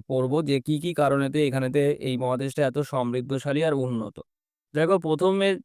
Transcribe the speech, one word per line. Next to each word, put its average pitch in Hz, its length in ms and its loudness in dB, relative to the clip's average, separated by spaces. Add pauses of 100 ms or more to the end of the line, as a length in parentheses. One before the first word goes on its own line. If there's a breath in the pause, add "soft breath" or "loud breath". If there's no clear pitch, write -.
পড়বো 131 340 0
যে 143 200 0
কি 151 180 -2
কি 175 140 -4
কারণেতে 139 540 2
এখানেতে 131 340 0 (100)
এই 131 260 -2
মহাদেশটা 127 520 -2
এত 143 100 -6
সমৃদ্ধশালী 131 840 -2
আর 160 100 2
উন্নত। 127 420 -4 (580)
দেখো 160 260 4
প্রথমে 185 500 2 (160)